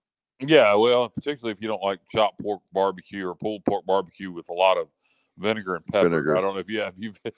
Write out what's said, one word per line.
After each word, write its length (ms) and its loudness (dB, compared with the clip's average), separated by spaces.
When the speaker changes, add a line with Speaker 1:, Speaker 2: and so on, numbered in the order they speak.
Speaker 1:
Yeah, 340 6
well, 340 2
particularly 440 -8
if 100 -16
you 60 -6
don't 140 -4
like 180 -2
chopped 320 0
pork 180 -6
barbecue 540 -2
or 80 -8
pulled 300 -8
pork 220 -4
barbecue 460 -4
with 160 -14
a 40 -12
lot 240 4
of 120 -4
vinegar 360 -2
and 120 -8
pepper. 220 2
Speaker 2:
Vinegar. 280 2
Speaker 1:
I 40 2
don't 140 -2
know 60 -8
if 80 -10
you 120 -4
have, 140 -6
if 60 -20
you've, 180 -12